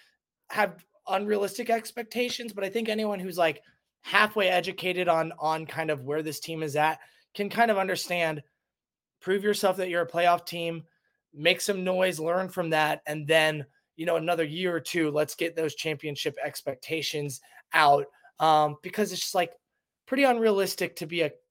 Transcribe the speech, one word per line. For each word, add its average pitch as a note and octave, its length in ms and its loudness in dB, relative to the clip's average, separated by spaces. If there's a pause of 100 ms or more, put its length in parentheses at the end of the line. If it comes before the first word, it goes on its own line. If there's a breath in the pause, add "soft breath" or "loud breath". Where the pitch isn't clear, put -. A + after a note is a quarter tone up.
(500 soft breath)
have - 360 -2 (220)
unrealistic G3+ 640 -2
expectations. A#3 800 -4
But G3 140 -6
I F#3+ 40 -6
think A3+ 200 -2
anyone G#3 320 -2
who's, F3+ 160 -6
like, D#3+ 240 2 (400 soft breath)
halfway G#3 480 4
educated F3+ 580 0
on, D#3+ 320 2
on D#3+ 260 -2
kind D#3+ 240 -4
of C#3 140 -4
where D3 180 -4
this D3+ 200 -8
team D#3+ 220 -6
is C#3+ 120 -6
at D3+ 240 2 (340 soft breath)
can G3+ 160 -4
kind A3 220 2
of G3+ 60 2
understand, F3 680 -2 (800)
prove G3 220 0
yourself G3+ 340 2
that F#3 100 -4
you're F3 140 0
a E3 80 -2
playoff F3 360 4
team, E3+ 380 -6 (480)
make E3+ 300 2
some F#3+ 220 -2
noise, F#3 360 0
learn F3 300 -2
from F3 220 -4
that. D3+ 340 2
And D3+ 220 -6
then, D#3 380 4 (300)
you D#3+ 120 -6
know, E3+ 80 2
another E3 280 0
year E3+ 320 -4
or D#3+ 40 -2
two, D#3 320 -2
let's D3 240 -2
get E3 200 -4
those D#3+ 200 -2
championship D3+ 680 -6
expectations D3 960 -6 (320 loud breath)
out. C#3+ 360 6 (320 soft breath)
Um, D3+ 420 4
because F#3 300 -2
it's F3+ 100 -8
just, - 140 -6
like, F3 180 0 (540)
pretty C4+ 160 2
unrealistic G#3+ 760 2
to E3+ 80 -8
be E3+ 160 -4
a D3 100 0 (180)